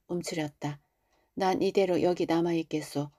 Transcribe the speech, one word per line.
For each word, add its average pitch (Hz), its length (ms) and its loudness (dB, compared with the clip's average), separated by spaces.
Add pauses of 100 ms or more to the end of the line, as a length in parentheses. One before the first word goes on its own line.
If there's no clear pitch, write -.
움츠렸다. 151 720 -4 (540)
"난 190 280 0
이대로 185 400 2
여기 180 240 2
남아있겠소. 165 920 -2